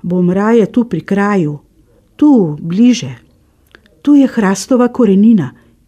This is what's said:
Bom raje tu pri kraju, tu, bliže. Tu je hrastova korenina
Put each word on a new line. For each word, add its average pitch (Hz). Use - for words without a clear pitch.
Bom 180
raje 208
tu 240
pri 185
kraju, 196
tu, 220
bliže. 170
Tu 294
je 277
hrastova 226
korenina 208